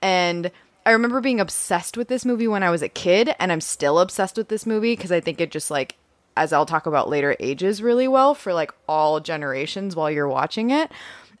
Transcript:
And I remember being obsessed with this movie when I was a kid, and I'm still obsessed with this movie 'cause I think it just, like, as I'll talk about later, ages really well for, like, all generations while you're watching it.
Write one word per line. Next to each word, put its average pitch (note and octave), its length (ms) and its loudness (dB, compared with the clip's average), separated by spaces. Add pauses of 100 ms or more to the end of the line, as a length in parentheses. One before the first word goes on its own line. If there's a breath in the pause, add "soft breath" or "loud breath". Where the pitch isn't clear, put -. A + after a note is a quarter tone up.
And F3 500 0 (340 soft breath)
I - 60 6
remember A#3+ 300 2
being B3 180 0
obsessed - 560 -2
with A#3 140 -4
this B3+ 160 -2
movie A#3 240 0
when G3+ 140 0
I F3+ 80 2
was E3+ 100 0
a C#3 80 -4
kid, G#3+ 500 2
and F#3 100 0
I'm E3 120 0
still D3+ 380 2
obsessed F#3 360 0
with A3 140 -4
this G#3+ 160 -4
movie A3+ 320 0
'cause F#3 160 -6
I E3+ 80 2
think D#3 180 -4
it E3 120 -2
just, - 200 -6
like, C#3 240 -4 (400)
as D3+ 160 2
I'll D3+ 140 4
talk D#3+ 200 -2
about D3+ 240 0
later, C#3+ 300 0
ages F3+ 420 -2
really A#3+ 280 2
well C4+ 240 6
for, G3+ 200 -6
like, D#3 180 -2 (180)
all D#3 320 2
generations D#3 720 -6
while D#3 160 0
you're D3 160 0
watching C#3 420 -2
it. D4 200 0 (500 loud breath)